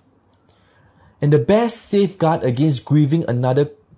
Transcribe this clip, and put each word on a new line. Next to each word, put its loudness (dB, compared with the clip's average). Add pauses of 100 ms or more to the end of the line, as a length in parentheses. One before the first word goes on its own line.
(1200)
And 2
the 4
best 0
safeguard -2
against -2
grieving 2
another -2 (280)